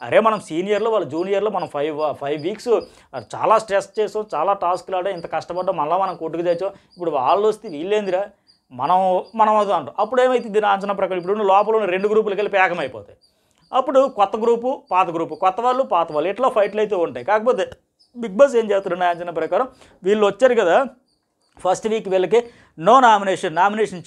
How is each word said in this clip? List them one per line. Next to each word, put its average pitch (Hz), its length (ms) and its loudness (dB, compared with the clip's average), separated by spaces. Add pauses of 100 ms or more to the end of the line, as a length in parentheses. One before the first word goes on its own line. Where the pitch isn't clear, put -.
"అరే 127 180 2
మనం 220 200 0
సీనియర్లు, 202 500 -2
వాళ్ళు 196 180 0
జూనియర్లు, 196 420 -2
మనం 175 180 -4
ఫైవ్, 147 520 -4
ఫైవ్ 143 220 -6
వీక్స్ 214 260 -8 (680)
చాలా 156 240 2
స్ట్రెస్ 202 300 -2 (120)
చేసాం, 214 340 -4
చాలా 165 180 0
టాస్క్లు 185 440 -4
ఆడాం, 185 180 -4
ఇంత 165 180 -10
కష్టపడ్డాం, 175 440 -6
మళ్ళీ 160 220 0
మనం 185 180 -4
కొట్టుకు 165 260 -6
తెచ్చాం, 175 280 -2
ఇప్పుడు 175 400 -10
వాళ్ళు 156 380 2
వస్తే 214 200 -4
వీళ్ళేందిరా, 190 560 -4 (480)
మనం, 180 520 0 (100)
మనం 214 220 4
అది" 208 160 2
అంటారు. 160 260 -4
అప్పుడు 220 240 2
ఏమైతే 254 260 0
దీని 208 180 0
అంచనా 202 280 0
ప్రకారం 185 240 -2
ఇప్పుడు 175 140 -4
ఉన్న 214 100 -2
లోపల 202 320 4
ఉన్న 214 120 0
రెండు 185 220 0
గ్రూపులకి 208 320 0
వెళ్ళి 196 100 -2
పేకం 185 300 0
అయిపోతాయి. 120 380 -10 (540)
అప్పుడు 262 360 4
కొత్త 208 280 0
గ్రూపు, 233 540 0
పాత 180 200 2
గ్రూపు, 160 240 -6
కొత్త 185 260 0
వాళ్ళు, 254 220 0
పాత 170 300 0
వాళ్ళు, 151 180 0
ఇట్లా 233 180 0
ఫైట్లు 208 320 0
అయితే 208 140 0
ఉంటాయి. 147 320 -2
కాకపోతే 214 440 0 (480)
Bigg 233 160 -8
Boss 247 220 4
ఏం 220 140 2
చేస్తారు 196 240 -2
నా 180 120 0
అంచనా 175 260 -4
ప్రకారం, 165 360 -2 (340)
వీళ్ళు 208 240 2
వచ్చారు 240 280 2
కదా 214 320 4 (800)
ఫస్ట్ 185 240 -2
వీక్, 214 200 -4
వీళ్ళకి 185 320 2 (400)
no 175 120 4
nomination, 202 600 4
నామినేషన్ 190 540 0